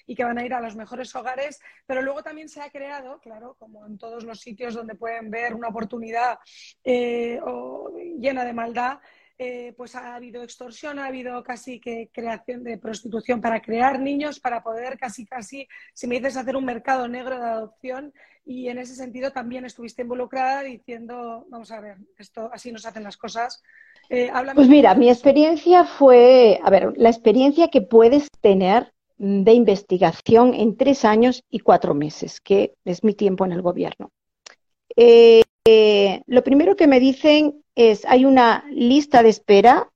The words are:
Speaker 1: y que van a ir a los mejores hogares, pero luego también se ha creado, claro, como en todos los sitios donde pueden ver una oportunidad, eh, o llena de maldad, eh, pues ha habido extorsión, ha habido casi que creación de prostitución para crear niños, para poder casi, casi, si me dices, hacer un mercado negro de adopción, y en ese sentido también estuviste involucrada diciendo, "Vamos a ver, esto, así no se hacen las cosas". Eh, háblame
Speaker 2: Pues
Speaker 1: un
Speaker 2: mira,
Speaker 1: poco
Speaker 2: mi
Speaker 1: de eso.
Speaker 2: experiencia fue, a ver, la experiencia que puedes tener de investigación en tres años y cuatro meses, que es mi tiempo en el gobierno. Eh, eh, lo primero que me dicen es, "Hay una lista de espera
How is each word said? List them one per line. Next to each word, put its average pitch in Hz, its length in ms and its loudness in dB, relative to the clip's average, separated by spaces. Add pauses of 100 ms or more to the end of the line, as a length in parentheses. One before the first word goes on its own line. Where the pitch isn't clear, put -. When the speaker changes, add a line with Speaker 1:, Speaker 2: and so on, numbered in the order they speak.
Speaker 1:
y 247 80 -16
que 247 80 -6
van 240 140 -6
a 240 80 -10
ir 247 80 -12
a 240 80 -8
los 226 160 -16
mejores 240 400 -18
hogares, 254 420 -12 (260)
pero 262 160 -8
luego 277 220 -10
también 311 240 -20
se 294 140 -20
ha 294 80 -20
creado, 277 500 -20
claro, 226 400 -20
como 214 260 -20
en 214 120 -20
todos 226 260 -20
los 226 160 -20
sitios 240 340 -16
donde 220 220 -16
pueden 226 340 -14
ver 233 240 -10
una 233 140 -14
oportunidad, 226 720 -10 (420)
eh, 240 600 -6
o 254 480 -14 (260)
llena 254 280 -6
de 240 80 -12
maldad, 233 460 -10 (380)
eh, 247 380 -16
pues 247 200 -20
ha 247 200 -18
habido 240 280 -20
extorsión, 247 540 -18
ha 277 100 -14
habido 247 360 -14
casi 240 380 -18
que 226 320 -16
creación 233 500 -14
de 233 140 -14
prostitución 220 640 -10
para 226 200 -6
crear 247 380 -4
niños, 285 400 -8
para 233 240 -10
poder 233 340 -14
casi, 233 280 -16
casi, 262 420 -20 (260)
si - 140 -14
me 240 80 -6
dices, 254 220 -8
hacer 262 180 -8
un 269 80 -8
mercado 254 460 -6
negro 254 280 -12
de 240 80 -12
adopción, 254 680 -14 (320)
y 254 240 -14
en 240 80 -12
ese 254 180 -18
sentido 254 360 -12
también 254 340 -14
estuviste 233 380 -16
involucrada 254 580 -8
diciendo, 233 880 -18
"Vamos 233 220 -20
a 220 100 -18
ver, 202 160 -20 (200)
esto, 220 360 -16
así 240 180 -20
no 226 80 -20
se 214 80 -20
hacen 214 160 -16
las 202 140 -20
cosas". 226 440 -12 (460)
Eh, 247 260 -4
háblame 269 220 -8
Speaker 2:
Pues 285 120 6
Speaker 1:
un 254 40 8
Speaker 2:
mira, 277 200 6
Speaker 1:
poco - 100 0
Speaker 2:
mi 240 60 4
Speaker 1:
de 240 40 6
eso. 240 80 0
Speaker 2:
experiencia 311 640 2
fue, 247 800 6
a - 60 -2
ver, 190 260 2
la 226 140 2
experiencia 262 580 2
que 277 140 0
puedes 233 480 4 (100)
tener 196 540 0 (240)
de 196 340 0
investigación 220 1040 2
en 220 240 -4
tres 269 260 0
años 233 460 0
y 220 100 -10
cuatro 175 340 2
meses, 151 460 -10
que - 360 -2 (100)
es 175 180 -8
mi 214 100 0
tiempo 196 300 -4
en 185 80 -4
el 170 100 -8
gobierno. 175 500 -8 (840)
Eh, 233 460 8 (260)
eh, 208 600 4
lo 247 160 2
primero 311 340 2
que 320 100 2
me 269 140 4
dicen 294 600 0 (140)
es, 226 300 2
"Hay 254 180 4
una 254 480 4
lista 254 520 2
de 226 60 6
espera 220 680 4